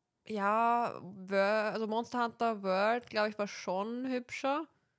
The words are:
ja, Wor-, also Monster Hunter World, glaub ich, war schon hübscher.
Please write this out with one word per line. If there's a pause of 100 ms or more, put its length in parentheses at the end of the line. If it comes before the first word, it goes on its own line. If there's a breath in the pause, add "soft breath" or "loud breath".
(280)
ja,
Wor-,
also
Monster
Hunter
World,
glaub
ich,
war
schon
hübscher. (300)